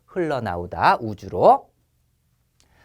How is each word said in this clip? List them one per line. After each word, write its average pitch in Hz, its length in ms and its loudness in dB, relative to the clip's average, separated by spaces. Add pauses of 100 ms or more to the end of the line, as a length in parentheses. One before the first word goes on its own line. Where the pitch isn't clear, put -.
흘러나오다, 113 960 -2
우주로. 107 680 0 (1160)